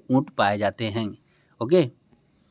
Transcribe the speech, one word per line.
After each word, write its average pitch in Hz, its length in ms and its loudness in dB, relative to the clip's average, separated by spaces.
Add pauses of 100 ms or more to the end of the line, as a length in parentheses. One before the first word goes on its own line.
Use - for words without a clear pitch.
(120)
ऊँट 135 180 2
पाए 104 280 0
जाते - 280 -2
हैं। 104 320 -4 (440)
ओके, 143 280 2 (600)